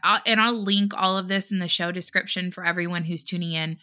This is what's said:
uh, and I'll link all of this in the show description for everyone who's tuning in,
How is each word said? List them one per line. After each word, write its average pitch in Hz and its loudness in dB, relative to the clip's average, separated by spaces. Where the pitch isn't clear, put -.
uh, 202 4
and 220 4
I'll 233 2
link 202 4
all 190 2
of 185 -2
this 196 -2
in 196 -2
the 180 -4
show 175 -2
description 180 -4
for 180 -10
everyone 175 0
who's 165 -4
tuning 170 -4
in, 160 -4